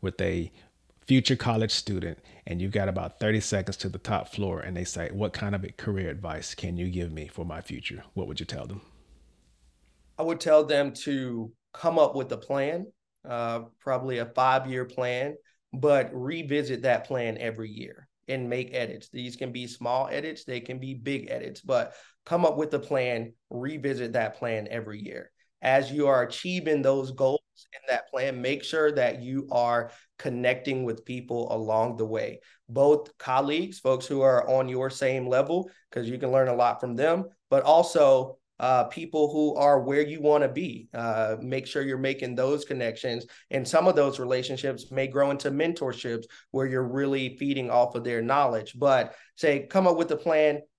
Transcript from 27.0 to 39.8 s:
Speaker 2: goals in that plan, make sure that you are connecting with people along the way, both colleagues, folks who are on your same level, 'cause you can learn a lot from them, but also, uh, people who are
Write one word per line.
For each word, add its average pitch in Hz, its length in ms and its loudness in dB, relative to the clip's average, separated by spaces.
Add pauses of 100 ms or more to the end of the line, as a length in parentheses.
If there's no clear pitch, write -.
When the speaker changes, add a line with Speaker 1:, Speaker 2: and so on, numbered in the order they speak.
Speaker 2:
goals 135 300 0 (340)
in 135 140 -20
that 120 220 -2
plan, 131 300 -2
make 135 240 -2
sure 151 280 2
that 127 280 2
you 131 300 -6
are 120 400 2 (280)
connecting 127 680 -2
with 117 200 -4
people 120 480 -6
along 113 440 0
the 110 100 -2
way, 110 340 -6 (280)
both 143 500 4
colleagues, 147 600 -2
folks 131 280 0
who 139 160 -2
are 131 260 6
on 131 200 2
your 127 220 -2
same 131 380 -2
level, 139 420 2 (200)
'cause 117 180 -6
you 123 100 -6
can 131 120 -2
learn 131 180 4
a 123 60 2
lot 120 260 2
from 123 160 -4
them, 165 280 2 (260)
but 139 120 6
also, 143 760 6 (220)
uh, 127 260 4
people 160 480 0
who 151 220 2
are 143 260 6